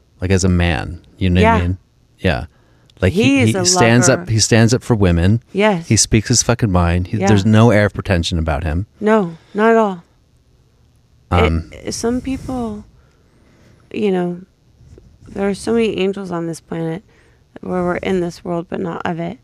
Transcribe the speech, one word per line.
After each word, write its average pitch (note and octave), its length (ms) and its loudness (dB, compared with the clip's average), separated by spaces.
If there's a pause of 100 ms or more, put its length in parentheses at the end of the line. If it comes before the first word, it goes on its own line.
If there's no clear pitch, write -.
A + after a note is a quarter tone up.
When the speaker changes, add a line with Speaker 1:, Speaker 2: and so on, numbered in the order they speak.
(200)
Speaker 1:
like, F#2 120 -2
as F#2 120 2
a F#2+ 60 2
man. F2 560 0 (120)
You F#2+ 120 0
know F2+ 120 4
what A3 60 6
I A3+ 100 4
Speaker 2:
Yeah. G3+ 60 0
Speaker 1:
mean? F2+ 140 -2 (420)
Yeah. D2+ 260 -2 (560)
Like, F#2 100 2
he, G3 120 0
Speaker 2:
He C4+ 180 4
is - 80 4
Speaker 1:
he G3 80 0
Speaker 2:
a F3+ 80 -2
Speaker 1:
stands A#2+ 420 4
Speaker 2:
lover. B2 140 2
Speaker 1:
up, - 80 -14
he A2 100 0
stands A2+ 340 4
up B2+ 80 -2
for - 140 0
women. F#2+ 560 2
Speaker 2:
Yes. G3 380 0
Speaker 1:
He A2 80 4
speaks - 320 0
his A#2 120 2
fucking A#2 300 0
mind. F2 360 2
He, A2+ 100 -6
Speaker 2:
Yeah. F#2+ 100 0
Speaker 1:
there's G2+ 180 4
no A2 240 6
air G#2 160 4
of G2 80 -2
pretension F2 460 -2
about D#2 240 -4
him. D#2+ 220 -4 (160)
Speaker 2:
No, G#3 340 0 (180)
not G#3+ 180 2
at A3+ 60 4
all. G3 260 -2 (1300)
Speaker 1:
Um, E2 420 0
Speaker 2:
It, - 200 -12
some B3 280 -4
people, B3 640 -8 (1040)
you G#3+ 200 -2
know, F3 300 -4 (840)
there G3 220 -4
are G3+ 60 -2
so A3 180 -4
many A3+ 240 0
angels G3 340 -4
on E3+ 160 -6
this E3 140 -10
planet E3 420 -8 (580)
where F#3 220 -4
we're F3 140 -2
in F#3+ 240 -4
this E3+ 240 -8
world, E3+ 240 -6
but G3 100 -6
not E3+ 260 -8
of F3 140 -4
it. F3 240 -10